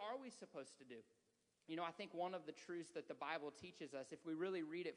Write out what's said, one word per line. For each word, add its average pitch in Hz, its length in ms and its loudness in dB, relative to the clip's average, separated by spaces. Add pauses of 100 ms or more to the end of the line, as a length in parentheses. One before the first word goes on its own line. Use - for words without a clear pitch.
(100)
are 254 80 2
we 262 120 -6
supposed - 480 -6
to 139 60 -14
do? 120 180 -8 (680)
You 160 80 2
know, 170 80 6
I 170 60 4
think 165 240 -4
one 175 180 4
of 165 140 0
the 156 60 -2
truths 170 400 -2
that 156 160 -2
the 151 60 -2
Bible 147 360 2
teaches 160 420 -6
us, 135 180 0
if 156 140 -6
we 165 80 2
really 180 300 4
read 165 240 0
it - 100 0